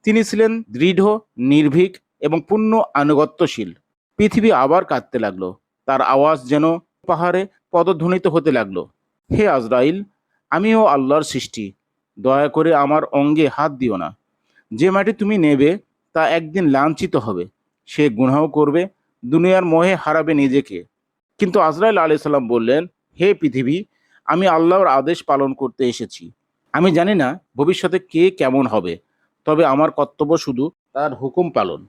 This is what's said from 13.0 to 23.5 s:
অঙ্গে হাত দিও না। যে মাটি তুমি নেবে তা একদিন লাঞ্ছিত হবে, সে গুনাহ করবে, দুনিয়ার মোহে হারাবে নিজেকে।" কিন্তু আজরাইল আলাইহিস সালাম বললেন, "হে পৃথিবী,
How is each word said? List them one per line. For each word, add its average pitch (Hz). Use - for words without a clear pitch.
অঙ্গে 147
হাত 147
দিও 123
না। 82
যে 156
মাটি 196
তুমি 208
নেবে 151
তা -
একদিন 165
লাঞ্ছিত 139
হবে, 101
সে 147
গুনাহ 131
করবে, 151
দুনিয়ার 180
মোহে 170
হারাবে 156
নিজেকে।" 135
কিন্তু 202
আজরাইল 175
আলাইহিস 156
সালাম 139
বললেন, 120
"হে 196
পৃথিবী, 135